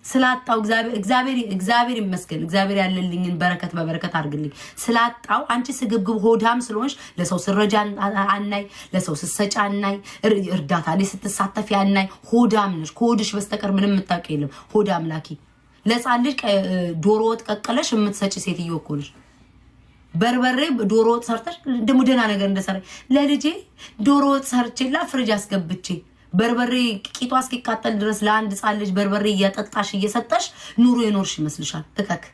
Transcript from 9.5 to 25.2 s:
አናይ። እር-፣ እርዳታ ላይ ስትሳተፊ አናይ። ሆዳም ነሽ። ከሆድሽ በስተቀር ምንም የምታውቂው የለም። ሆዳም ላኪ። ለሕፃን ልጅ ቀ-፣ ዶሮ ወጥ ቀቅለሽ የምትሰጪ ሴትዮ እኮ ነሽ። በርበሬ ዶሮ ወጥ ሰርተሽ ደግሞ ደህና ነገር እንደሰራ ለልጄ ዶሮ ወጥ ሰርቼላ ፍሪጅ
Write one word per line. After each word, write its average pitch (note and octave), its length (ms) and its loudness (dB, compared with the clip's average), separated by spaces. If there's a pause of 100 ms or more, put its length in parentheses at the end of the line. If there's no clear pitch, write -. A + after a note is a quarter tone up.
አናይ። G3+ 340 0 (260)
እር-፣ G#3+ 160 4 (120)
እርዳታ E3+ 420 -2
ላይ F#3+ 160 2
ስትሳተፊ G3+ 680 -4
አናይ። G3 320 2 (180)
ሆዳም G#3+ 500 4
ነሽ። D#3 180 -6
ከሆድሽ A#3 400 2
በስተቀር G3+ 400 -4
ምንም G3+ 180 2
የምታውቂው F3+ 420 -2
የለም። C#3+ 180 -2 (180)
ሆዳም G3 380 -2
ላኪ። D#3 220 -8 (560)
ለሕፃን A#3+ 360 0
ልጅ C4+ 160 0
ቀ-፣ G3+ 200 0 (420)
ዶሮ G#3+ 260 4
ወጥ A3+ 220 0
ቀቅለሽ A#3 420 -2
የምትሰጪ G3+ 500 0
ሴትዮ E3+ 360 -4
እኮ - 180 -8
ነሽ። C#3+ 160 -6 (1040)
በርበሬ B3 460 2 (240)
ዶሮ A3 260 4
ወጥ A#3 140 2
ሰርተሽ A#3+ 320 -4 (260)
ደግሞ B3+ 200 4
ደህና B3 240 4
ነገር G3+ 220 0
እንደሰራ F#3+ 300 -2 (320)
ለልጄ C#4+ 360 4 (540)
ዶሮ C#4+ 280 4
ወጥ C4+ 200 2
ሰርቼላ B3 580 -2
ፍሪጅ B3 260 -2